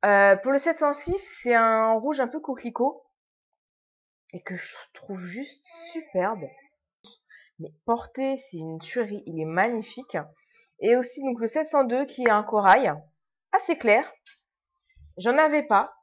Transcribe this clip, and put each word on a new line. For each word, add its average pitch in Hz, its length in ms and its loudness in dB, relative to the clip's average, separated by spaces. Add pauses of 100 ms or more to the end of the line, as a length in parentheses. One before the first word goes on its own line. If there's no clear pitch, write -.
Euh, 202 300 8
pour 247 160 -2
le 277 80 4
sept 330 180 0
cent 294 160 0
six, 339 240 -6 (240)
c'est 240 140 2
un 226 380 4
rouge 269 260 -2
un 247 80 0
peu 302 120 -8
coquelicot 240 640 -4 (1300)
et 180 100 -14
que 185 120 -12
je - 200 -14 (180)
trouve - 260 -14
juste 180 460 -14 (260)
superbe. 202 540 -4 (1120)
Mais 160 160 -16 (140)
porté, 269 500 -4
c'est 180 220 -14
une 160 180 -10
tuerie, 208 480 -8
il 160 160 -8
est 156 40 -4
magnifique. 214 680 -4 (640)
Et 233 160 4
aussi 254 280 -4
donc 254 160 -4
le 226 80 -4
sept 302 180 -2
cent 294 180 0
deux 254 220 -2
qui 254 200 -8
est 233 40 6
un 214 140 2
corail 208 500 4 (580)
assez - 280 0
clair. 233 340 2 (1040)
J'en 240 220 2
avais 302 240 4
pas. 220 400 2